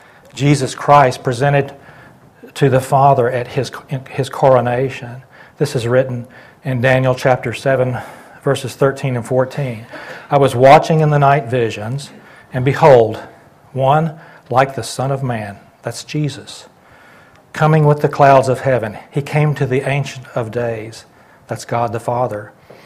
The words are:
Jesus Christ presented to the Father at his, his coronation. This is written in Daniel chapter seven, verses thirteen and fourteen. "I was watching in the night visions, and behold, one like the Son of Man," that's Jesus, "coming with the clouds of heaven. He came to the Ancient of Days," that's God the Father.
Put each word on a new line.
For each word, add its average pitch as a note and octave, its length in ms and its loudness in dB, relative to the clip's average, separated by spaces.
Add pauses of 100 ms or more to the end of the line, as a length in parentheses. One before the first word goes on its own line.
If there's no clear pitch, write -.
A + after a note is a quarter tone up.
(340)
Jesus C#3 400 0
Christ C#3+ 480 4
presented C#3 540 0 (800)
to C#3 140 2
the B2+ 120 2
Father C3+ 480 2
at B2 200 -6
his, - 220 -6 (380)
his - 200 -6
coronation. B2 920 0 (360)
This - 180 -4
is A#2 100 -4
written B2 420 0 (360)
in C3 180 -4
Daniel C3 320 2
chapter B2+ 400 0
seven, B2+ 460 -2 (420)
verses C3 340 -4
thirteen C3+ 400 -2
and A#2 100 -6
fourteen. B2+ 600 -4 (460)
"I C#3+ 80 2
was B2+ 160 2
watching D3+ 460 6
in D3+ 100 2
the D3 80 2
night C#3+ 260 2
visions, A#2 640 -6 (420)
and B2 140 -4
behold, B2 520 4 (540)
one D3 480 -2 (300)
like C3 240 0
the - 80 -8
Son C3 300 -6
of C#3 100 -4
Man," A2 380 -8 (240)
that's - 200 -10
Jesus, C3+ 640 -8 (840)
"coming D#3 320 2
with D3 160 2
the D3 80 2
clouds C#3 400 4
of B2+ 120 -2
heaven. A2 360 -2 (140)
He C#3+ 100 -6
came D3+ 320 0
to C#3 140 -4
the B2+ 200 -2
Ancient C#3 380 -6 (100)
of A#2 140 -6
Days," A2+ 560 -8 (400)
that's - 180 -12
God A#2 300 -4
the A2+ 60 -6
Father. A2+ 520 -6 (340)